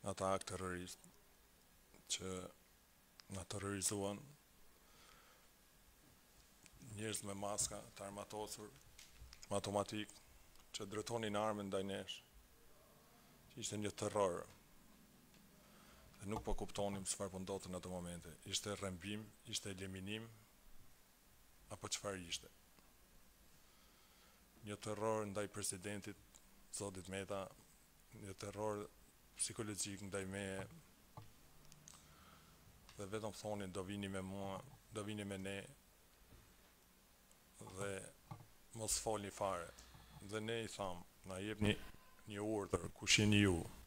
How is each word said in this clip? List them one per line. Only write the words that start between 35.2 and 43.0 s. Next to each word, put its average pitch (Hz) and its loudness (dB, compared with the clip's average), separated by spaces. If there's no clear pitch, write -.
me 98 -2
ne, 98 -2
dhe 98 0
mos 110 2
folni 104 2
fare." 92 2
Dhe 101 -2
ne 113 0
i 101 -4
tham, 90 -2
"Na 92 -4
jepni 104 6
një 101 -2
urdhër, 98 2
kush - 8